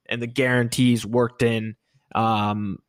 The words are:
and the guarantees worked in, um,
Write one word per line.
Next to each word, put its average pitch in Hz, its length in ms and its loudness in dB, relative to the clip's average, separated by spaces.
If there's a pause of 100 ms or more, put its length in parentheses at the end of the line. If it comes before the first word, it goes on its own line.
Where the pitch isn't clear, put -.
and 120 160 -6
the 120 40 -6
guarantees 123 800 2
worked 117 380 0
in, 110 340 -2 (380)
um, 104 640 -2 (100)